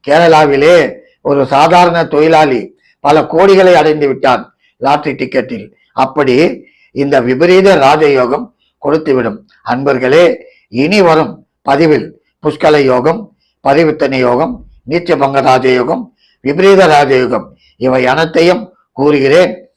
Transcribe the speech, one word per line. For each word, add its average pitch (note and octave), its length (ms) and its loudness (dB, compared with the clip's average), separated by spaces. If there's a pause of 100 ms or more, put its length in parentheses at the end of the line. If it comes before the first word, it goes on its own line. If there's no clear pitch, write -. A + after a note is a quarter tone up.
கேரளாவிலே D#3 880 2 (280)
ஒரு C#3 240 -2
சாதாரண E3 580 2
தொழிலாளி D3+ 720 0 (220)
பல D3 200 0
கோடிகளை F#3 540 2
அடைந்து D3+ 320 0
விட்டான் C3+ 500 -4 (200)
லாட்டரி C#3+ 380 -4
டிக்கெட்டில். B2+ 560 -8 (220)
அப்படி C3+ 720 -2 (280)
இந்த C#3 280 -2
விபரீத F3 560 2
ராஜயோகம் C#3+ 760 0 (300)
கொடுத்துவிடும். C#3 560 -2 (280)
அன்பர்களே, C3+ 680 0 (320)
இனி D#3 340 -2
வரும் D#3 440 -2 (160)
பதிவில் C#3+ 580 -2 (220)
புஷ்கல D3+ 400 0
யோகம், C3+ 540 -2 (240)
பரிவர்த்தனை C#3+ 580 -2
யோகம், B2+ 480 -4 (220)
நீச்சபங்க C#3+ 520 -2
ராஜயோகம், C3 720 -2 (280)
விபரீத F#3 460 2
ராஜயோகம் B2+ 600 0 (300)
இவை B2+ 300 -2
அனைத்தையும் E3 680 -2 (180)
கூறுகிறேன். D3 840 0